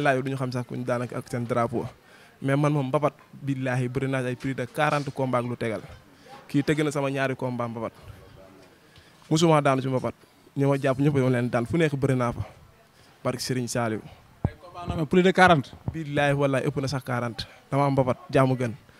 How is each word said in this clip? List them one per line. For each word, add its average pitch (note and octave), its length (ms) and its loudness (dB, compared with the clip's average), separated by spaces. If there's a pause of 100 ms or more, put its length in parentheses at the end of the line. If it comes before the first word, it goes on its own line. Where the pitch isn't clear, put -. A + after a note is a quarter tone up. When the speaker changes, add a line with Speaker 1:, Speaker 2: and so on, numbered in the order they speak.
Speaker 1:
laajee C3+ 180 2
du C3+ 80 -6
ñu C3+ 80 -4
xam B2+ 140 -4
sax B2 160 -4
ku B2+ 100 -10
ñu B2 80 -6
daan B2 160 -2
ak A#2+ 80 -8 (200)
seen A#2+ 160 -6
drapeau. A#2 440 -2 (500)
Mais C#3 160 0
man D3 160 2
moom C#3+ 160 0
mbapat, D3 260 0 (200)
billaahi, C3 560 -2
bëri C3+ 180 -2
naa C3+ 140 -2
ay B2 140 -4
plus C3+ 180 -4
de B2 160 -6
quarante D3 400 0
combats B2+ 320 0
ak A#2+ 80 -6
lu A#2+ 80 -6
tegal. G#2+ 240 -4 (680)
Kii C#3+ 140 2
tëgg D3 240 0
na D3 60 -2
sama C#3 180 -2
ñaari C3+ 260 -2
combat B2 320 -4
mbapat. A2+ 260 -6 (1400)
Musuma D#3+ 320 4
daanu C3+ 200 2
ci C3 80 -6
mbapat. B2 240 -2 (420)
Ñi C#3 140 2
ma C#3 80 2
jàpp C3+ 220 0
ñëpp D3 180 2
dama B2+ 120 4
leen B2 200 0
daan, A#2+ 160 0
fu E3 120 -2
nekk D3+ 200 2
bëri C3 180 2
naa A#2+ 160 0
fa. - 140 -8 (760)
Barke B2 180 -2
Serigne B2 260 -2
Saliou. A2+ 340 -2 (440)
Speaker 2:
Ay - 160 -6
combat - 260 -16
nommé D#3+ 180 -2
plus F3+ 180 6
de F#3 80 6
quarante? F3 400 6 (200)
Speaker 1:
Billaahi, C#3+ 420 0
wallaahi, C#3 340 0
ëpp C#3 140 -2
na C3+ 60 -4
sax C3 160 -4
quarante. A#2+ 420 -6 (260)
Dama C#3 140 2
am C3+ 80 2
mbapat, B2+ 240 2 (120)
jaamu C3+ 260 4
gën. A#2+ 180 -4 (260)